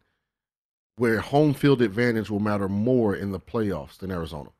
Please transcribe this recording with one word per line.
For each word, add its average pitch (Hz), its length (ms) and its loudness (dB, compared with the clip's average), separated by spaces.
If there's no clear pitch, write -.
where 113 240 2
home 143 320 4
field 131 300 4
advantage 110 480 0
will 104 100 -2
matter 104 280 -2
more 107 460 0
in 98 180 -6
the 92 80 -8
playoffs 92 580 -6
than 92 140 -10
Arizona. 80 480 -8